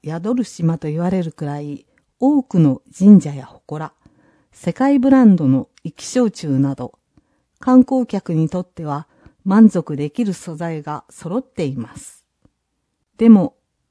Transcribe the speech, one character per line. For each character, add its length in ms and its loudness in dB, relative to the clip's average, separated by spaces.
宿 300 -8
る 80 -4
島 340 -4
と 100 -12
言 120 -8
わ 100 -4
れ 140 -2
る 80 -10
く 140 -12
ら 140 -8
い 280 -14
多 240 0
く 160 -2
の 220 2
神 240 8
社 120 -8
や 140 -14
祠、 440 -16
世 220 -8
界 260 2
ブ 100 0
ラ 140 6
ン 120 6
ド 120 0
の 220 0
壱 100 -12
岐 120 -20
焼 260 -2
酎 280 -4
な 160 -2
ど、 220 -14
観 220 4
光 240 -2
客 280 -8
に 160 -2
と 120 -8
っ 20 -10
て 220 -16
は 220 -10
満 260 6
足 260 -6
で 140 -6
き 160 -6
る 80 -4
素 220 -16
材 280 -10
が 260 -12
揃 300 -10
っ 20 -6
て 240 -8
い 120 -8
ま 180 -12
す。 300 -20
で 120 4
も、 260 4